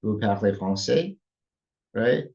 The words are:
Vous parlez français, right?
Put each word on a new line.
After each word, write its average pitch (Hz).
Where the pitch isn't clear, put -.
Vous 110
parlez 101
français, 120
right? 120